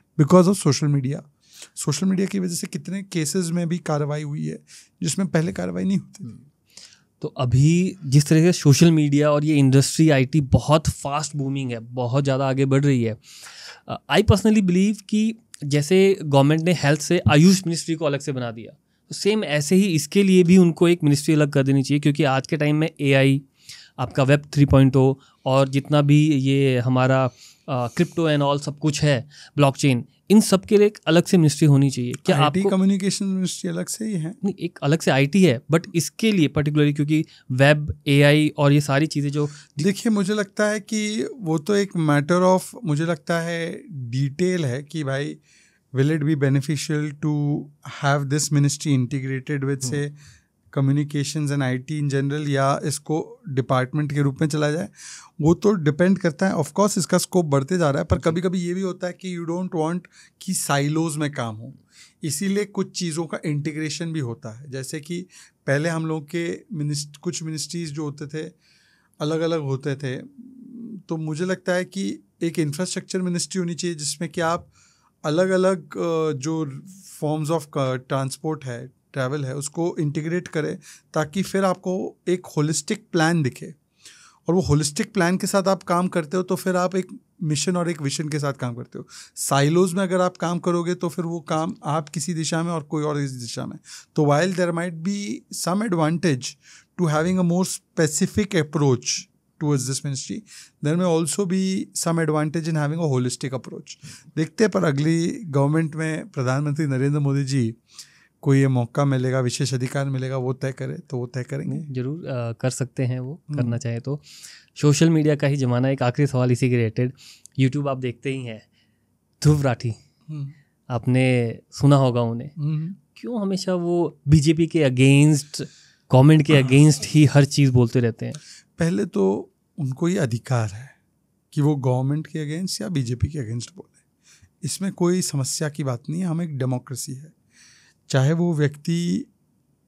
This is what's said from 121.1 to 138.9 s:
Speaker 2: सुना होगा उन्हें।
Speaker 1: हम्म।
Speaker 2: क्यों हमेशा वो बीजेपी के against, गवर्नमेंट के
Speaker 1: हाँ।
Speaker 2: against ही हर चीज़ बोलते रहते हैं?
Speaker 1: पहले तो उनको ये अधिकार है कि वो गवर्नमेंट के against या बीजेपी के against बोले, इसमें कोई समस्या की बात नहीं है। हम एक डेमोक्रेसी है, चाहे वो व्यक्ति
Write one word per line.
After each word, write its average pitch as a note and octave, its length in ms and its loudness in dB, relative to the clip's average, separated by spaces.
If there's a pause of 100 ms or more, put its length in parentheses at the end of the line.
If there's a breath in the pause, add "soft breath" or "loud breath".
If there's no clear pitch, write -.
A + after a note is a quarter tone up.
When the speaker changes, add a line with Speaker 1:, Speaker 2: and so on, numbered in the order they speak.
Speaker 2:
सुना C#3 240 4
होगा B2 260 2
उन्हें। A#2 360 -4
Speaker 1:
हम्म। D#3 380 -4 (200)
Speaker 2:
क्यों A3+ 260 -8
हमेशा F#3+ 320 -4
वो F3 540 -2
बीजेपी D#3 400 4
के E3 120 0
against, C#3 800 4 (500 soft breath)
गवर्नमेंट D3 340 8
के D#3 80 4
Speaker 1:
हाँ। C3 160 6
Speaker 2:
against D3 360 8
ही D3+ 200 6
हर C#3+ 200 6
चीज़ C#3 260 2
बोलते B2 280 4
रहते A#2+ 260 -2
हैं? A#2+ 80 -8 (460 loud breath)
Speaker 1:
पहले F#3 260 0
तो - 480 -2 (260)
उनको C3+ 300 -2
ये F#3+ 80 -2
अधिकार A#2+ 520 -2
है A2+ 200 -16 (640)
कि D3+ 80 -2
वो D3 140 2
गवर्नमेंट C3+ 520 -2
के D#3 300 -8
against F#3 240 -8
या G#3+ 80 -8
बीजेपी B2+ 380 -2
के D3+ 120 -8
against A#2 360 -8
बोले, - 240 -20 (640 soft breath)
इसमें F#3+ 280 -6
कोई F3+ 300 0
समस्या C#3+ 480 -4
की D3 140 -8
बात B2+ 260 -4
नहीं D#3+ 120 -6
है। F#3+ 60 -4
हम E3 140 -4
एक D#3 160 -8
डेमोक्रेसी B2+ 560 -6
है, D3 200 -18 (760 soft breath)
चाहे C#3 240 2
वो E3+ 200 0
व्यक्ति E3 800 -2 (560)